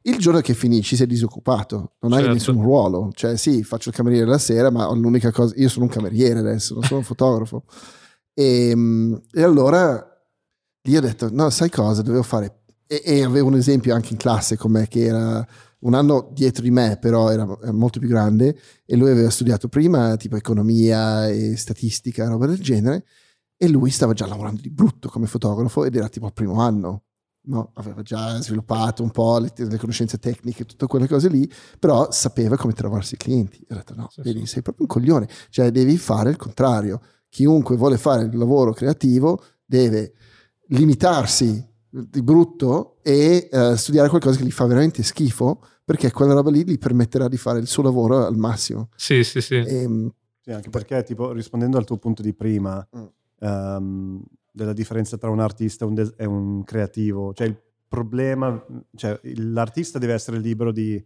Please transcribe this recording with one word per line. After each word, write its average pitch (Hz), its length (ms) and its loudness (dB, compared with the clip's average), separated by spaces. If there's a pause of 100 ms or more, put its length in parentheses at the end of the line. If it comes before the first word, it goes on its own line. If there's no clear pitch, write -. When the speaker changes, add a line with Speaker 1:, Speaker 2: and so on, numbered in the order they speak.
Speaker 1:
Il 240 160 -2
giorno 170 240 4
che 120 140 0
finisci 117 400 0
sei 123 100 4
disoccupato, 113 920 -4
non 117 140 0
hai 131 80 4
Speaker 2:
Certo. 123 120 2
Speaker 1:
nessun 117 300 0
ruolo, 101 500 2
cioè 117 240 -2
sì, 123 260 0
faccio 117 260 -8
il 113 60 -10
cameriere 120 300 2
la 135 140 2
sera, 120 320 2
ma 113 180 0
ho 120 60 -2
l'unica 117 360 2
cosa, 120 260 2
io 131 120 4
sono 123 160 0
un 120 60 -2
cameriere 113 480 0
adesso, 110 340 -4
non 113 100 -6
sono 135 180 0
un 113 40 -6
fotografo. 117 640 -2
<laughs> - 640 -20
Ehm, 117 880 2 (120)
e 160 100 2
allora 147 580 4 (840)
lì 135 140 2
ho 151 40 4
detto, 117 300 -2
"No, 147 200 0
sai 165 180 0
cosa, 107 320 0
dovevo 117 220 0
fare", 104 380 -6 (260)
e, 147 160 -6
e 143 200 2
avevo 131 240 2
un 135 80 4
esempio 123 380 2
anche 113 200 -2
in 107 40 -6
classe 110 380 -2
con 110 160 -2
me 110 160 2
che 117 160 -2
era 113 420 -2 (340)
un 120 140 0
anno 139 380 2
dietro 131 320 -2
di 123 80 2
me, 117 280 2
però 117 320 2
era, 110 140 0 (160)
era 117 120 -6
molto 113 260 0
più 120 80 -4
grande, 113 500 2 (280)
e - 100 -2
lui 131 160 6
aveva 117 180 4
studiato 117 380 -2
prima 143 480 2
tipo 110 220 -6
economia 110 880 2
e 107 300 -2
statistica, 113 720 -6
roba 113 180 0
del 185 140 -2
genere, 131 420 0 (540)
e 180 100 2
lui 135 220 4
stava 135 240 0
già 104 120 -4
lavorando 104 360 -8
di 135 80 -14
brutto 143 400 0
come 113 180 -4
fotografo 113 560 -2
ed 123 120 -2
era 113 140 -2
tipo 113 160 -12
al 98 80 -8
primo 110 280 -2
anno, 104 420 -2 (440)
no? 113 280 -6
Aveva 107 280 -14
già 113 380 -8
sviluppato 110 640 -4
un 113 80 -2
po' 117 280 2
le, 117 140 -4
le 110 240 -6
conoscenze 110 400 -4
tecniche, 120 480 -8
tutte - 220 -8
quelle 131 220 0
cose 147 200 2
lì, 139 200 2 (280)
però 147 340 2
sapeva 113 440 0
come 120 180 -2
trovarsi 104 420 -6
i - 20 -20
clienti. 120 500 -4
E - 60 -12
ho 101 40 -10
detto, 107 180 -16
"No, 117 140 -12
Speaker 2:
Sì, - 120 -20
Speaker 1:
vedi, 117 200 -6
Speaker 2:
sì. 113 40 -10
Speaker 1:
sei 120 160 -8
proprio - 260 -6
un - 60 -10
coglione, 123 340 2 (220)
cioè 123 220 2
devi 131 260 2
fare 110 320 -2
il 151 80 -2
contrario. 107 640 -2 (280)
Chiunque 139 480 2
vuole 131 220 2
fare 120 240 2
il 117 120 -6
lavoro 120 380 2
creativo 135 680 0 (240)
deve 113 500 0 (560)
limitarsi 135 920 2 (280)
di 131 320 -8
brutto 160 800 2
e, 156 480 4
eh, 120 260 4
studiare 143 320 4
qualcosa 139 300 2
che 131 60 -2
gli - 60 -2
fa 127 140 0
veramente 123 380 2
schifo, 131 600 -2 (200)
perché 127 280 0
quella 139 220 4
roba 143 160 4
lì 151 140 2
gli 160 160 -2
permetterà 123 480 0
di 127 100 -4
fare 120 220 -4
il 117 80 -6
suo - 160 -2
lavoro 127 420 2
al 104 120 -2
massimo." 110 580 -4
Speaker 2:
Sì, 131 280 2
sì, 120 180 -2
sì. 135 160 -4
Speaker 1:
Ehm, 117 540 -4 (300)
Speaker 3:
Sì, 123 100 -16
anche 104 200 -12
perché, 113 320 -4
tipo, 123 280 -8
rispondendo 120 460 -4
al 110 80 0
tuo 113 120 -8
punto 113 260 -6
di 104 100 -4
prima, 98 520 -4 (120)
Speaker 1:
Mm. 110 80 -18 (360)
Speaker 3:
ehm, 98 800 -8 (300)
della 107 220 -8
differenza 110 440 -6
tra 113 120 -8
un 107 100 -2
artista 110 460 -4
e - 20 -4
un 104 60 -4
des-, 110 240 -4
e 110 80 -8
un 101 380 -6
creativo, 101 720 -6
cioè 117 140 -6
il 107 120 -6 (280)
problema, 123 800 -4 (300)
cioè 104 300 -8
il, 113 280 -8
l'artista 117 460 -6
deve 120 140 -2
essere 113 260 -6
libero 113 320 -4
di 107 340 -6